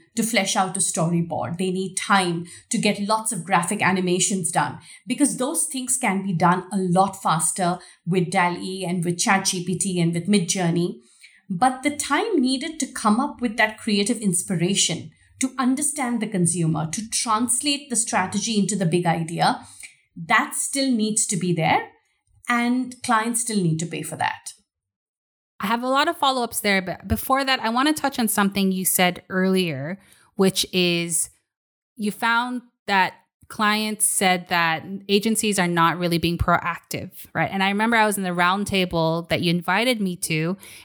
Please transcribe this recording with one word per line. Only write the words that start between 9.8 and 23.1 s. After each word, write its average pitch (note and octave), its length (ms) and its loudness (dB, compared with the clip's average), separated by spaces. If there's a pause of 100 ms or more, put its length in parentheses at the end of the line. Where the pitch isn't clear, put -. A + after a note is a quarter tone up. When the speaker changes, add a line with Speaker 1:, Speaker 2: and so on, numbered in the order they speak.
Speaker 1:
and E3 120 2
with E3+ 160 -4
Midjourney. F3 720 2 (480)
But B3+ 360 0
the C#4+ 120 -2
time F4+ 440 0
needed C4 400 -2
to - 120 -4 (120)
come G#3+ 160 4
up D4 200 -4
with A#3+ 160 -4
that G#3+ 220 0
creative G#3+ 400 0
inspiration, F3+ 920 0 (300)
to C4 160 -2
understand B3 640 -2
the G#3+ 180 -6
consumer, D#3+ 520 0
to A3+ 180 -6
translate B3 800 -2
the A#3+ 60 -4
strategy G#3 640 -2
into G3 180 0
the F3 200 0
big F3 100 2
idea, E3+ 600 0 (640)
that C4 220 2
still C4+ 360 -2
needs A3 340 0
to G3+ 120 -2
be F3 180 0
there, F3 380 2 (540)
and B3 560 0
clients A3+ 380 0